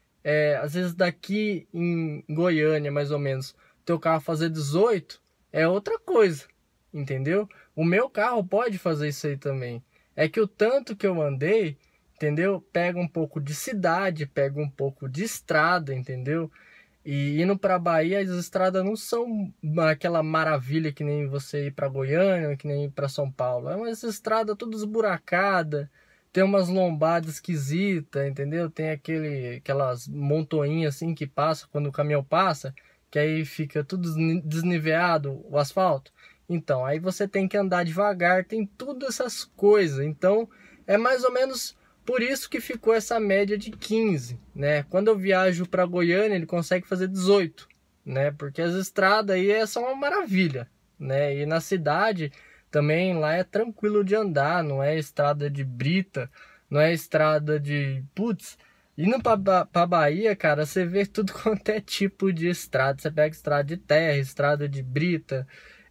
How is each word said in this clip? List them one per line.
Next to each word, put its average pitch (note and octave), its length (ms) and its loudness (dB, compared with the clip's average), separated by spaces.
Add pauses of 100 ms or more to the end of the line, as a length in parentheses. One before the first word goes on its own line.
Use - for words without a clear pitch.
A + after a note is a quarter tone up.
(220)
é, D3 400 2
às D3+ 120 -6
vezes F3+ 200 -2
daqui F#3 800 -2
em E3 560 -2
Goiânia, D#3 640 2
mais C#3+ 180 -2
ou D3 80 -2
menos, C3+ 380 -4 (300)
teu E3+ 120 0
carro D#3+ 220 0
fazer D#3+ 300 -2
dezoito D#3+ 720 0 (320)
é D#3 140 2
outra G#3 320 0
coisa, G3+ 460 2 (500)
entendeu? D3 540 -2 (260)
O D#3+ 100 -2
meu G3 240 2
carro A3 380 0
pode G#3+ 320 0
fazer D3+ 300 -2
isso D3 180 -6
aí C#3+ 100 -4
também. B2+ 460 -6 (320)
É D#3 140 2
que A3 120 -2
o G#3+ 60 2
tanto A#3 480 0
que G3+ 120 -4
eu F3+ 140 0
andei, D3+ 560 0 (380)
entendeu? E3+ 580 0
Pega F3 260 0
um F3 100 -2
pouco D#3+ 300 -4
de C#3+ 160 -4
cidade, F3+ 720 -2
pega C#3+ 360 -2
um D3 100 -4
pouco C#3 380 -6
de C#3+ 160 -6
estrada, D#3+ 680 0
entendeu? C3 580 -6 (540)
E C#3+ 360 -2
indo F#3+ 160 2
pra F#3 220 2
Bahia, E3+ 420 2
as F#3+ 100 -2
estradas F#3 520 0
não G3+ 140 -2
são A3+ 560 -4 (360)
aquela D#3+ 340 0
maravilha D#3 680 0
que C#3+ 140 -6
nem D3 240 -2
você C#3+ 380 -6
ir C#3 60 -8
pra C#3 140 -4
Goiânia, D3 720 0
que C#3 100 -10
nem C#3+ 200 -4
ir C#3 40 -8
pra C#3+ 180 -4
São C#3 220 -4
Paulo. B2+ 380 -4
É E3+ 80 -4
umas A3+ 260 -6
estradas A3 540 -2
tudo A3 200 -8
esburacada, F#3 1120 0 (420)
tem F#3 100 4
umas G3 260 4
lombadas E3 640 2
esquisitas, D#3 920 -2
entendeu? D3 440 -4
Tem D#3+ 200 -4
aquele, D3 640 -6
aquelas C3 520 -2
montoinhas D3 880 0
assim E3 180 -4
que D3 140 -6
passa D3+ 420 -2
quando D3 180 -4
o C#3 40 -8
caminhão D3 320 0
passa, D#3 500 0 (340)
que D3 120 -2
aí D#3 240 0
fica D3 400 -6
tudo F3 240 -4
desni-, D#3+ 340 0
desniveado D#3+ 1080 0
o C#3+ 100 0
asfalto. D3 520 2 (380)
Então, D3+ 360 0
aí C#3+ 140 0
você F#3 300 -4
tem G3 180 0
que G3 100 -2
andar F#3 280 2
devagar, F3+ 600 2
tem A3 220 -4
tudo C4 400 -10
essas B3 380 -6
coisas. F#3 600 4
Então, F#3+ 440 2 (380)
é G3 100 4
mais B3 260 2
ou B3+ 100 2
menos B3+ 440 -2 (280)
por B3 180 0
isso B3+ 260 -4
que B3 120 -6
ficou A3+ 340 0
essa A3+ 240 0
média G3+ 400 2
de G#3 140 -10
quinze, E3+ 640 0 (160)
né? C#3+ 300 0
Quando G3 240 0
eu G#3+ 100 4
viajo F#3 480 2
pra F3+ 180 2
Goiânia, F3+ 520 2
ele E3 100 -4
consegue F3 400 -2
fazer F#3 220 -2
dezoito, F#3+ 580 2 (380)
né? C#3 260 -2
Porque C#3+ 320 -8
as E3+ 120 0
estradas G3 600 2
aí F#3 160 2
é A3 160 2
só A#3+ 140 -4
uma C4 160 -4
maravilha, G3 760 0 (260)
né? C#3 400 -2
E C#3+ 80 -4
na D#3+ 160 0
cidade E3 680 0 (400)
também, D#3+ 480 2
lá D#3 160 0
é F3+ 80 0
tranquilo G#3 640 0
de F#3+ 100 0
andar, E3+ 480 2
não C#3 180 -2
é D3 160 2
estrada D3 540 0
de C#3 140 -4
brita, C3 640 -2 (400)
não C#3+ 100 2
é D#3+ 120 6
estrada D3+ 640 2
de, C#3+ 460 -4 (100)
putz, G#3+ 420 -4 (400)
indo A3 240 2
pra A#3 140 4
Ba-, F#3+ 320 4
pra F3 180 2
Bahia, F3 520 4
cara, D3+ 280 2
você F3 220 -2
vê F#3+ 180 0
tudo G3+ 300 -4
<laughs> - 80 -14
quanto G#3+ 280 0
é G#3+ 100 0
tipo G3 520 -2
de E3 160 -2
estrada. C3+ 540 0
Você D3+ 80 -2
pega D#3 240 2
estrada C#3+ 300 0
de D#3 120 -6
terra, D#3 400 2
estrada C#3+ 520 0
de C3+ 120 -6
brita, C#3 640 -2 (460)